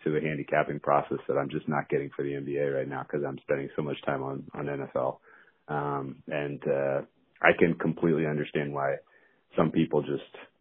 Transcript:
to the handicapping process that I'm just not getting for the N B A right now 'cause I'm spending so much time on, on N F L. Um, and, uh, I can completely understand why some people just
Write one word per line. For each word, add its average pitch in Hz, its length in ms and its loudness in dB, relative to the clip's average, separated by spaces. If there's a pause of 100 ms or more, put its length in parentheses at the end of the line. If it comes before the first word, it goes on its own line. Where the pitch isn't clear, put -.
to 78 80 0
the 76 100 2
handicapping 73 580 0
process 71 380 2 (100)
that 69 100 2
I'm 71 120 0
just 76 180 -4
not 71 220 0
getting 71 260 0
for 71 80 -2
the 71 120 -2
N 69 100 -6
B 71 120 -2
A 71 140 2
right 67 160 -2
now 67 160 -6
'cause 71 240 -4
I'm 67 120 -8
spending 69 360 -2
so 82 60 -2
much 71 240 -4
time 69 180 -2
on, 69 300 -6
on 71 160 -6
N 69 120 -4
F - 140 -6
L. 65 240 -2 (480)
Um, 139 500 -4 (100)
and, - 400 -4
uh, 69 340 2 (400)
I 85 160 10
can 85 180 6
completely 80 520 2
understand 73 460 -2
why 69 220 0 (600)
some 82 160 4
people 78 300 4
just 73 220 -4 (380)